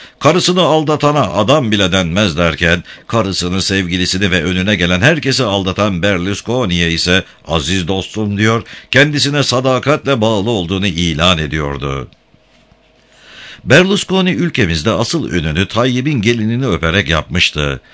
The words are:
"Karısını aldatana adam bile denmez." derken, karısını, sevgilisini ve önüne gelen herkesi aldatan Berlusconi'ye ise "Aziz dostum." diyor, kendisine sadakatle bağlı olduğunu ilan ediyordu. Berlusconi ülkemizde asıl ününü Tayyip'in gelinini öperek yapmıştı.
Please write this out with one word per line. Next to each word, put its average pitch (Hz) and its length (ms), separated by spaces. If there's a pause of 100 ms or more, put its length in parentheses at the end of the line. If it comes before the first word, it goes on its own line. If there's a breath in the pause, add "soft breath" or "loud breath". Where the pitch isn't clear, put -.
(180 loud breath)
"Karısını 180 420
aldatana 147 720
adam 107 400
bile 98 200
denmez." 92 440
derken, 85 480 (220 loud breath)
karısını, 92 560
sevgilisini 92 680
ve 87 120
önüne 92 340
gelen 87 240
herkesi 135 440
aldatan 98 580
Berlusconi'ye 95 880
ise 90 320 (240 loud breath)
"Aziz 80 400
dostum." 101 500
diyor, 113 240 (280 loud breath)
kendisine 143 520
sadakatle 131 800
bağlı 107 300
olduğunu 95 360
ilan 85 520
ediyordu. 71 680 (1600 loud breath)
Berlusconi 185 680
ülkemizde 104 600
asıl 110 420
ününü 82 360
Tayyip'in 127 540
gelinini 117 440
öperek 85 420
yapmıştı. 76 720 (140)